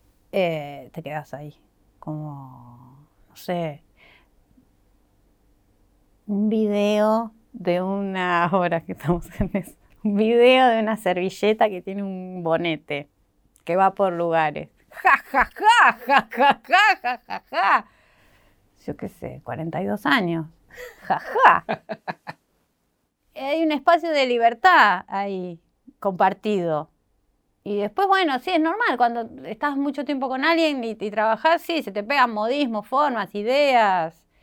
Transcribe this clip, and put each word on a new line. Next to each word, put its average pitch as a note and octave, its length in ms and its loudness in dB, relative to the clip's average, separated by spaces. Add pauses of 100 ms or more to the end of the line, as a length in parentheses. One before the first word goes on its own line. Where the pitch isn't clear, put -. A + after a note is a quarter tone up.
(320)
eh, D3 600 -4
te D#3+ 100 -14
quedás D3 300 -12
ahí. D3 220 -16 (440)
Como, C3+ 1080 -16 (240)
no - 60 -20
sé, E3 480 -8 (2500)
un G#3 220 0
video G#3+ 840 0 (220)
de F3+ 280 -2
una, F#3 640 -2
<laughs> E3+ 40 -2
ahora E3+ 320 0
que - 120 -12
estamos E3 340 -4 (120)
en G3 140 -2
eso, F#3+ 200 -6 (300)
un G3+ 120 0
video A#3+ 520 4
de A3+ 120 2
una G#3+ 180 -2
servilleta G3+ 720 0
que F#3 120 -8
tiene G3 220 -10
un F#3 400 -10
bonete, D#3+ 640 -4 (540)
que E3+ 120 -4
va F#3+ 180 2
por F#3+ 200 0
lugares. D#3+ 560 -2 (200)
Ja, D4+ 280 2 (120)
ja, B3+ 240 0
ja, F4 520 4
ja, B3+ 260 4
ja, C4+ 320 2
ja, F#4+ 380 2
ja, B3 260 -6
ja, G3 240 -10
ja. D#4+ 340 0 (1000)
Yo - 100 -10
qué - 140 -12
sé, B2+ 340 -16
cuarenta D#3+ 380 -10
y G3 40 -6
dos G3+ 200 -6
años. E3+ 420 0 (540)
Ja, - 180 -4
ja. - 480 2
<laughs> - 680 -10 (1000)
Hay D4+ 280 -2
un D#4 100 2
espacio E4 380 2
de C#4 160 2
libertad A#3 800 4
ahí, F#3+ 500 -6 (400)
compartido. F#3+ 920 0 (800)
Y G#3 100 -4
después, G#3 300 -2
bueno, F#4 320 2
sí, F#4 120 -6
es E4 100 2
normal, E4+ 340 0
cuando A#3 320 0 (180)
estás C#4 300 -6
mucho C#4 300 -4
tiempo C4+ 240 -4
con C4 160 -4
alguien D#4 380 0
y, A3+ 80 -6
y G#3+ 200 -8
trabajás, A3+ 520 2
sí, E4 180 -4
se G#3 100 -10
te G#3 120 -6
pegan B3+ 280 2
modismos, A3+ 560 -2
formas, C4 480 -2
ideas, G#3+ 880 2 (200)